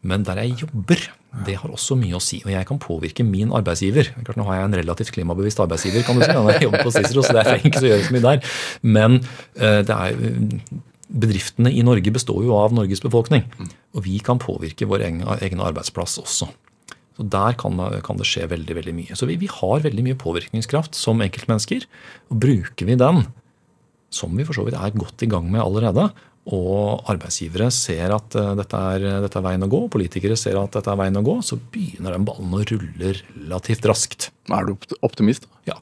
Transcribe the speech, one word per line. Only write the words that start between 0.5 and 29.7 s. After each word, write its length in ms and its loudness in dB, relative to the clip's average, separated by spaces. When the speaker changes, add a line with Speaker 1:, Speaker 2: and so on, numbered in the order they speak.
Speaker 1:
jobber, 400 -2
det 100 -4
har 160 -10
også 240 -4
mye 220 0
å 20 -4
si, 240 -6
og 80 -4
jeg 160 -2
kan 100 -4
påvirke 460 -4
min 240 0
arbeidsgiver. 640 2
Klart, 100 -8
nå 80 -2
har 140 -2
jeg 80 0
en 100 2
relativt 380 -4
klimabevisst 500 0
arbeidsgiver, 400 0
kan 140 2
du 80 6
si, 100 4
når 160 6
jeg 140 4
jobber 180 2
på 80 0
Cicero, 320 4
så 80 4
det 140 6
er 180 2
ikke 160 4
så 80 4
å 60 8
gjøre 100 4
så 80 -2
mye 140 4
der. 160 6
Men, 320 8
eh, 220 6
det 80 2
er, 240 -2
eh, 600 -2
bedriftene 480 2
i 140 2
Norge 260 4
består 320 -2
jo 160 4
av 160 4
Norges 240 0
befolkning, 440 4
Speaker 2:
Mm. 140 -12
Speaker 1:
og 80 -6
vi 140 -2
kan 200 0
påvirke 480 -6
vår 220 0
egen, 140 -6
egen 240 -4
arbeidsplass 560 -6
også. 300 -6
Så 140 -6
der 240 2
kan 200 -4
man, 280 -4
kan 160 -6
det 100 -4
skje 240 -2
veldig, 240 -6
veldig 180 -8
mye. 220 -10
Så 100 -2
vi, 100 -2
vi 120 -2
har 320 0
veldig 240 -2
mye 160 0
påvirkningskraft 760 -4
som 300 2
enkeltmennesker, 600 -2
og 80 0
bruker 460 2
vi 160 4
den, 260 6
som 240 -4
vi 80 0
for 80 -6
så 160 -2
vidt 80 -6
er 160 -4
godt 300 -6
i 40 0
gang 240 0
med 140 2
allerede, 460 2
og 640 -2
arbeidsgivere 640 -2
ser 420 -2
at, 220 -4
eh, 180 0
dette 240 -4
er, 220 -2
dette 140 -4
er 80 -2
veien 220 0
å 40 -2
gå, 160 2